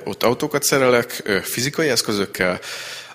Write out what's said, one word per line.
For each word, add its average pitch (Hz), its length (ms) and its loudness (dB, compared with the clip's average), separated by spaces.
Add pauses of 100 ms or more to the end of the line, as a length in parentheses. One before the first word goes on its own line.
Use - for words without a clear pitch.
ott 101 180 -6
autókat 143 400 2
szerelek, 123 640 4
ö, 101 180 2
fizikai 143 460 -2
eszközökkel, 98 720 0 (540)